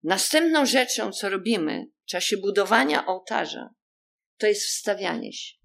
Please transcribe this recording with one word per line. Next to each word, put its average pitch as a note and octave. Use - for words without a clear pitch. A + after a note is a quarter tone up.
Następną D4+
rzeczą, A#3
co G3+
robimy F#3
w -
czasie F#3
budowania G3
ołtarza, -
to G#3+
jest G#3
wstawianie F#3
się. -